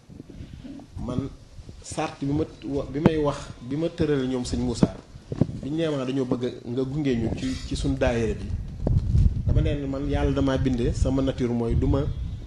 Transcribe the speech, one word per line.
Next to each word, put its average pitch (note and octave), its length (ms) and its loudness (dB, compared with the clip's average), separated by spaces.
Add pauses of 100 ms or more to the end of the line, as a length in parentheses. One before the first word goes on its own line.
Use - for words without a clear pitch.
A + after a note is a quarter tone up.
(960)
Man B2 320 -2 (540)
sart - 400 -4
bi C#3 80 0
ma D#3 140 2 (200)
wa-, C3+ 260 -4
bi C#3+ 80 -4
may D#3+ 180 4
wax, C#3+ 200 2 (240)
bi B2 140 -6
ma E3 140 0
tëral D3 380 2
ñoom B2+ 180 0
Sëñ B2 180 -2
Moussa, - 320 2 (680)
biñ C#3 140 -4
nee E3 140 0
ma C#3 160 -2
dañoo C3 200 0
bëgg B2 400 -2
nga B2 180 -2
gunge C3+ 320 0
ñu A2+ 220 0
ci, C3 160 -4 (140)
ci - 80 -2
suñ C#3 220 0
daayira A#2 420 2
bi, - 80 -6 (1000)
dama - 160 6
ne C#3+ 240 0
man C3+ 240 -2
Yàlla C#3+ 220 2
damaa C3+ 260 4
bindee B2+ 360 2
sama C3 280 2
nature B2 320 0
mooy A#2 220 0
du C3 120 4
ma C#3 140 4 (460)